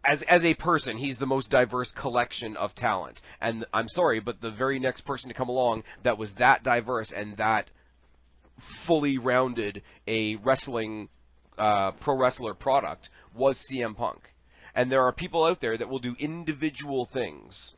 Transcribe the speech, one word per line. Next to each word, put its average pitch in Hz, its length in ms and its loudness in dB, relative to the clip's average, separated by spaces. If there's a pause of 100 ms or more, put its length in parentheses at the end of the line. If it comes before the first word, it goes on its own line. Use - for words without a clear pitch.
as, 143 200 2
as 170 240 6
a 160 80 4
person, 147 420 0
he's 131 220 -6
the 135 80 -2
most 135 240 0
diverse 123 420 2
collection 120 640 -4
of 95 180 -4
talent. 92 460 -4 (220)
And 113 320 -4
I'm 113 140 0
sorry, 139 320 2
but 110 200 -8
the 117 100 -6
very 131 280 -2
next 127 240 -2
person 131 260 -8
to 117 60 -12
come 127 160 -4
along 120 340 0 (200)
that 120 120 2
was 107 200 -8
that 123 280 6
diverse 120 480 0
and 104 240 -8
that 107 320 2 (880)
fully 147 600 0
rounded 117 640 0 (240)
a 110 300 -2
wrestling 110 720 -2 (480)
uh, 101 340 4
pro 139 240 -2
wrestler 127 380 0
product 117 560 0 (240)
was 131 240 2
C 131 240 -6
M 110 120 -4
Punk. 110 360 -8 (440)
And 127 160 2
there 131 120 6
are 127 100 6
people 165 320 0
out 170 160 2
there 113 160 -2
that 113 120 -4
will 131 100 -4
do 123 200 -4
individual 147 840 -4
things 78 720 -8